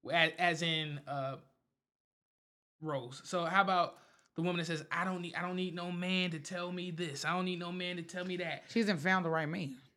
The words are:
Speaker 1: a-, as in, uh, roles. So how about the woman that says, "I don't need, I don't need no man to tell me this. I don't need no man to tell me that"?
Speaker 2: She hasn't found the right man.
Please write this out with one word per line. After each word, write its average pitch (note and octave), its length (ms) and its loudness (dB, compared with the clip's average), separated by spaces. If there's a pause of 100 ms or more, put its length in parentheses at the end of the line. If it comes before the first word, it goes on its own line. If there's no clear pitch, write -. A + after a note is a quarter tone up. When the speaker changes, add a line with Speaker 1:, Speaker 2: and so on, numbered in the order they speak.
(100)
Speaker 1:
a-, D#3+ 300 4
as E3+ 220 4
in, D#3 440 0
uh, C3+ 300 -4 (1400)
roles. C3+ 440 -4
So E3+ 200 0
how F#3 180 6
about F3+ 360 2 (360)
the E3 80 -2
woman F3 160 2
that E3+ 80 0
says, D#3 240 -2
"I E3+ 140 0
don't F#3 180 -2
need, F3 120 -8
I E3 80 -4
don't F3+ 140 -2
need F#3 180 -2
no F3 180 -4
man F3+ 400 2
to D#3+ 60 -4
tell F3+ 340 -6
me F3+ 180 -4
this. D#3+ 340 -4
I D#3+ 100 2
don't F#3 100 2
need F3+ 140 0
no F3 140 -6
man F3+ 240 -4
to E3+ 60 -6
tell F3+ 220 -6
me F#3 140 -2
that"? E3 320 -4
Speaker 2:
She - 100 2
hasn't G3 200 4
found F#3 240 4
the E3 60 2
right D#3+ 180 2
man. D#3+ 280 -4 (200)